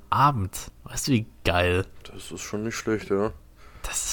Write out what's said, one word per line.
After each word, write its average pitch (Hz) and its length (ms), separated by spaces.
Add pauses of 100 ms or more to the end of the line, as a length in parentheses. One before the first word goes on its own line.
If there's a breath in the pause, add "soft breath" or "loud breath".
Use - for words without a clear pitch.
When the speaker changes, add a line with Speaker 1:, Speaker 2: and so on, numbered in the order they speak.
(100)
Speaker 1:
Abend. 123 600 (140)
Weißt - 240
du, 143 40
wie 110 140 (180)
geil? 90 400 (280)
Speaker 2:
Das - 200
ist 85 80
schon 107 240
nicht 113 120
schlecht, 104 340
ja. 101 220 (500 soft breath)
Speaker 1:
Das - 300